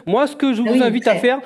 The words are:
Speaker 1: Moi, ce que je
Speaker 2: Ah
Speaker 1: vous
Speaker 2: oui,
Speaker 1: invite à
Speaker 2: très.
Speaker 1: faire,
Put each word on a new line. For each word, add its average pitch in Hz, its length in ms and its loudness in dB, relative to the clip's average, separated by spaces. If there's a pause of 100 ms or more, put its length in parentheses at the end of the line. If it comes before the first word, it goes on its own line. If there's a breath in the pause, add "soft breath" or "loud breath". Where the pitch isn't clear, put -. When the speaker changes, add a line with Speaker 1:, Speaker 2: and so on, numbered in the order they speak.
Speaker 1:
Moi, 240 220 0
ce 285 80 -10
que 269 180 0
je 220 120 -4
Speaker 2:
Ah 220 40 0
Speaker 1:
vous 254 100 2
Speaker 2:
oui, 247 40 4
Speaker 1:
invite 233 240 0
à 220 40 6
Speaker 2:
très. 180 80 0
Speaker 1:
faire, 247 260 0